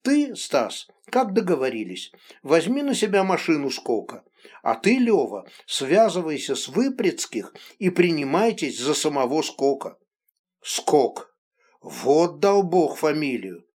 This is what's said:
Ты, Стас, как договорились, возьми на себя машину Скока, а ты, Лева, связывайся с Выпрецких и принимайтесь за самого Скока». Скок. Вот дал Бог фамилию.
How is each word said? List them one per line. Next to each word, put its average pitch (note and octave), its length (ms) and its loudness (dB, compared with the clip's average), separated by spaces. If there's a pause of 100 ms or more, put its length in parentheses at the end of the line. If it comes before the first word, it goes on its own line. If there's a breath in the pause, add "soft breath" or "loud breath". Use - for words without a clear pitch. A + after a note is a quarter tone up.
Ты, C4+ 340 0
Стас, - 520 -4 (180)
как A3+ 280 -2
договорились, C3 760 -2 (300 loud breath)
возьми E3+ 400 2
на C#4 140 -2
себя G3 280 2
машину D#3 460 0
Скока, - 540 -6 (380 loud breath)
а - 140 0
ты, A#3 220 2
Лева, D3+ 500 0 (180 loud breath)
связывайся D#3+ 880 0
с - 120 -8
Выпрецких - 880 -2 (260 loud breath)
и F#3 100 2
принимайтесь E3 880 0
за C#3 140 0
самого C#3+ 480 0
Скока». C3+ 560 -2 (640)
Скок. - 760 0 (460)
Вот D3+ 580 0
дал G3+ 240 4
Бог E3+ 340 2
фамилию. C3 680 -4 (140)